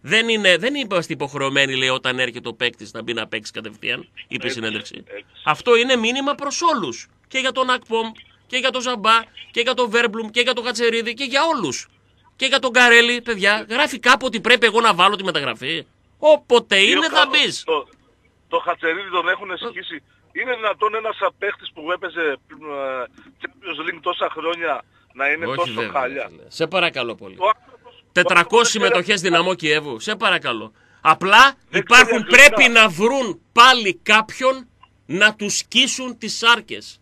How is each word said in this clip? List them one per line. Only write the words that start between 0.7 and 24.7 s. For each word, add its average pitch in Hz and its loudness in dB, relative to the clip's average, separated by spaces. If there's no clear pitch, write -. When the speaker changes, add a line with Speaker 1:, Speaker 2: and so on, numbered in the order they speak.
Speaker 1:
είμαστε 196 -4
υποχρεωμένοι, 139 -2
λέει, 131 0
όταν 127 -2
έρχεται 123 -4
ο 113 -12
παίκτης 117 -6
να 113 -12
μπει 117 -8
να 110 -6
παίξει 107 -10
κατευθείαν, 110 -10
είπε 131 -10
η 123 -6
Speaker 2:
Έτσι, - -2
Speaker 1:
συνέντευξη. 110 -10
Speaker 2:
έτσι. 104 -18
Speaker 1:
Αυτό 151 0
είναι 247 2
μήνυμα 254 -4
προς 277 -8
όλους. 247 -4
Και - -8
για 262 -2
τον 262 -4
Ακπομ, 226 -4
και 247 -6
για 262 0
τον 247 -6
Ζαμπά, 226 0
και 233 -2
για 240 0
τον 240 -2
Βέρμπλουμ, 226 -2
και 226 -2
για 247 0
τον 233 -6
Χατσερίδη, 233 -2
και 233 -8
για 269 -2
όλους. 165 -6
Και - -2
για 262 2
τον 262 -2
Καρέλη, 240 4
παιδιά. 220 -2
Γράφει 269 -2
κάπου 262 2
ότι 226 -4
πρέπει 233 2
εγώ 220 2
να 226 4
βάλω 185 2
τη 196 -12
μεταγραφή; 143 -6
Όποτε 240 2
Speaker 2:
Δύο 190 6
Speaker 1:
είναι, 240 2
θα - -2
Speaker 2:
πράγματα. 294 2
Speaker 1:
μπεις. - -8
Speaker 2:
Το, 151 -4
το 170 -2
Χατσερίδη 170 -6
τον 175 -4
έχουνε 185 -6
σκίσει. 160 -14
Είναι 240 -6
δυνατόν 214 -4
ένας 220 -8
παίκτης 196 -10
που 156 -10
έπαιζε, 175 -8
ε, 147 -2
Champions 170 -14
League 165 -16
τόσα 175 -4
χρόνια 160 -6